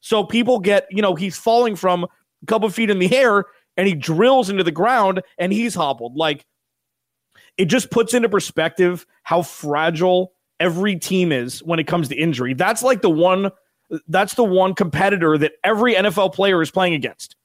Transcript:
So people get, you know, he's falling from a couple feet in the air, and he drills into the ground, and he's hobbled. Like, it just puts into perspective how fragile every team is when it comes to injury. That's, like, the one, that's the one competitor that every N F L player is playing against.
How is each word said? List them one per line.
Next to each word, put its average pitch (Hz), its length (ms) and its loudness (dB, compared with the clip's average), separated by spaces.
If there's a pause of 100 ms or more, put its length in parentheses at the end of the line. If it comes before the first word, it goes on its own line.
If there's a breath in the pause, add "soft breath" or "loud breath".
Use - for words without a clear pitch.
So 214 200 0
people 233 380 0
get, 190 300 2
you 196 100 -4
know, 196 140 0
he's 180 240 -6
falling 233 380 0
from 180 280 0
a - 420 -18
couple 214 220 0
feet 214 220 -2
in 196 80 0
the 180 180 2
air, 214 300 4 (320 soft breath)
and 196 100 2
he 185 60 0
drills 190 560 2
into 190 120 -2
the 170 80 0
ground, 190 520 0 (160 soft breath)
and 180 120 -2
he's 220 240 -2
hobbled. 127 400 -4
Like, 151 300 -2 (1120 soft breath)
it 190 80 0
just 190 260 0
puts 226 220 0
into 233 160 2
perspective 180 760 -2 (160)
how 170 180 0
fragile 170 920 -2 (260)
every 180 360 -2
team 180 360 -2
is 123 300 -6
when 165 160 -4
it 160 80 -4
comes 170 220 -2
to - 60 -10
injury. 127 380 -2
That's, 190 300 -2
like, 254 180 2
the 208 80 2
one, 185 420 2 (580)
that's 190 260 -2
the 240 100 2
one 185 300 2
competitor 170 640 2
that 151 140 0 (120)
every 214 320 2
N 190 80 2
F 196 140 0
L 190 100 2
player 190 320 2
is 156 100 -2
playing 185 220 0
against. - 420 -8 (100)